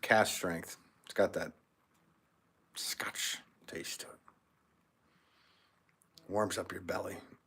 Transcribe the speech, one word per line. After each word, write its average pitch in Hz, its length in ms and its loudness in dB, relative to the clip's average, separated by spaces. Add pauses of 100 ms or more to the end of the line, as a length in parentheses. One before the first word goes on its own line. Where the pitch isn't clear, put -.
Cask 107 340 6
strength. - 420 -2 (280)
It's - 100 -14
got 95 200 6
that - 180 -2 (1200)
Scotch - 640 -4 (280)
taste - 340 -6
to - 80 -10
it. - 100 -18 (2000)
Warms 104 300 2
up 90 140 -4
your 90 80 -8
belly. 90 360 -4 (300)